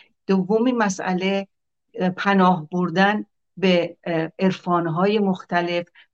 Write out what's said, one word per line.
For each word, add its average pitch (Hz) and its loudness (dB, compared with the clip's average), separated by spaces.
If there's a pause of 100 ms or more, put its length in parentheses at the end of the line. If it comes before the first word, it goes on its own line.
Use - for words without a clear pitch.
(280)
دومین 220 2
مسئله، 196 -2 (460)
اه، 185 -2
پناه 185 2
بردن 190 0 (320)
به، 175 0
اه، 165 -4 (100)
عرفان‌های 185 0
مختلف، 175 -2 (260)